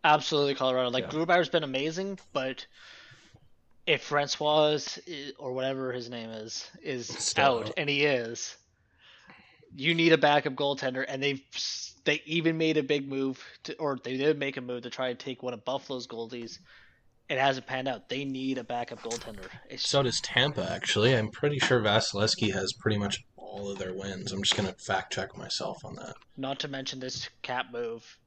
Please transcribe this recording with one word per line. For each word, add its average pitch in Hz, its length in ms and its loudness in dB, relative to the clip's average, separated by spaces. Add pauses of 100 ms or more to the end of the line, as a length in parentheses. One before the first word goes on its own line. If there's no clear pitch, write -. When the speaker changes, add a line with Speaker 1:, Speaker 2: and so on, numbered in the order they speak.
Speaker 1:
Absolutely 147 520 4
Colorado. 127 340 2
Like, 123 140 0
Speaker 2:
Yeah. - 60 -8
Speaker 1:
Gruber's 165 380 4
been 165 140 2
amazing, 160 560 -4 (140)
but 131 340 -4 (1200)
if 151 160 2
Francois 151 680 2 (360)
is, 143 320 -12
or 131 140 -8
whatever 131 400 -2
his 120 180 -8
name 113 200 -10
is, 110 380 -10 (140)
is 123 240 -6
Speaker 3:
Still - 380 0
Speaker 1:
out, 120 240 4
Speaker 3:
out. - 80 -8
Speaker 1:
and 151 120 0
he 143 160 2
is, 120 520 0 (1160)
you 147 200 2
need 165 180 8
a 156 60 8
backup 147 360 6
goaltender, 135 540 0
and 135 140 -4
they've 139 180 2 (140)
s-, - 400 -6 (100)
they 151 220 2
even 160 320 2
made 160 180 4
a 151 60 4
big 139 260 0
move, 135 340 -2 (200)
to, 156 160 -10
or 143 240 -2
they 127 140 -4
did 147 220 4
make 139 180 -2
a 139 40 -6
move 123 220 -6
to 120 80 -10
try 127 180 -4
and 123 100 -4
take 127 240 -8
one 123 120 -4
of 107 100 -14
Buffalo's 131 420 -4
goalies. 117 520 -10 (720)
It 139 100 -2
hasn't 135 280 2
panned 160 220 -4
out. 117 200 -6
They 139 160 -4
need 131 340 -2
a 117 60 -8
backup 120 380 -6
goaltender. 113 440 -8 (240)
It's - 180 -4
Speaker 3:
So 139 140 4
does 120 180 0
Tampa, 123 500 2
actually. 107 460 4
I'm 110 140 2
pretty 147 300 -2
sure 127 200 4
Vasilevsky 107 720 2
has 95 200 -2
pretty 107 260 0
much 101 260 -2 (120)
all 101 340 -10
of 98 80 -6
their 92 160 -6
wins. 98 380 -8
I'm 98 100 -4
just - 140 2
gonna 95 180 0
fact - 380 -2
check - 260 -6
myself - 460 -6
on - 100 -10
that. - 200 -12 (220)
Speaker 1:
Not 135 240 -6
to 151 80 -6
mention 135 320 -8
this 131 280 -8 (140)
cap 127 300 -2
move 117 540 -8